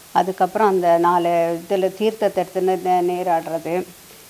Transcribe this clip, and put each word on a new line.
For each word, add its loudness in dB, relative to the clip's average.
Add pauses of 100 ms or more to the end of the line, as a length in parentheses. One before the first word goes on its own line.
(120)
அதுக்கப்புறம் 0
அந்த 4
நாலு 2
இதுல -2
தீர்த்தத்தை -2
எடுத்துன்னு -2
நே-, 2
நீராடுறது, -2 (420)